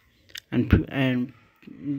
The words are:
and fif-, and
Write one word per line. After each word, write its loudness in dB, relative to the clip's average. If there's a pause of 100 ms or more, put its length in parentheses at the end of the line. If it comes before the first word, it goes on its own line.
(520)
and 0
fif-, 4 (140)
and 0 (800)